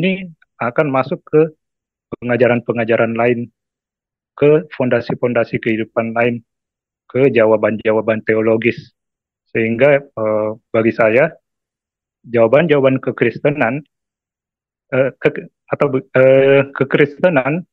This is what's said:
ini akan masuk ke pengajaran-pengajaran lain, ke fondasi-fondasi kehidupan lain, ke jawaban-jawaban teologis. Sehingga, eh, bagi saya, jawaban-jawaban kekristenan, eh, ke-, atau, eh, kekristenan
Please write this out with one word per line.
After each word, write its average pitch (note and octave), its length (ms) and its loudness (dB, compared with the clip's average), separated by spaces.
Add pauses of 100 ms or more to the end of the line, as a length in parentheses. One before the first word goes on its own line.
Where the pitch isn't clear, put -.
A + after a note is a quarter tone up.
ini F#3 100 -2 (460)
akan C#3 320 -2
masuk C3+ 340 -4
ke D#3 180 0 (760)
pengajaran-pengajaran A#2 960 0
lain, A#2+ 340 -2 (880)
ke D3+ 400 2
fondasi-fondasi A#2+ 880 -2
kehidupan A2+ 560 -4
lain, A#2+ 240 -2 (680)
ke C3 200 2
jawaban-jawaban A2 960 0
teologis. A2+ 680 -2 (600)
Sehingga, A#2 480 0
eh, G#2+ 480 -4 (240)
bagi A2 200 0
saya, A#2+ 380 2 (920)
jawaban-jawaban C3 760 2
kekristenan, B2 840 -2 (1080)
eh, C3 180 0 (100)
ke-, - 280 -2 (180)
atau, - 200 -2 (280)
eh, C3+ 480 6 (100)
kekristenan D3 1000 -2